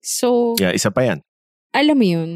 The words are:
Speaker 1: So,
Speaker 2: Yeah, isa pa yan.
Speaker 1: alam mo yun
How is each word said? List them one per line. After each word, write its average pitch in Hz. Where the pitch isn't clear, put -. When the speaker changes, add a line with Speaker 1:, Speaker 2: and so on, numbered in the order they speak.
Speaker 1:
So, 240
Speaker 2:
Yeah, 90
isa -
pa 127
yan. 80
Speaker 1:
alam 294
mo 226
yun 165